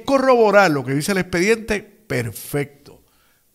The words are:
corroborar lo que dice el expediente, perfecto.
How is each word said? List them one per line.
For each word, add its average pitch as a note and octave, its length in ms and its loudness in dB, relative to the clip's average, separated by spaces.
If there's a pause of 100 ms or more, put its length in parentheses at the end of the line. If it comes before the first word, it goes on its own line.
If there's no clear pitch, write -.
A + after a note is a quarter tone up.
corroborar A#3 640 4
lo C#3 140 -2
que C3+ 80 -4
dice D3 180 -4
el F#3+ 60 -2
expediente, G3 640 -2
perfecto. - 1200 -10 (520)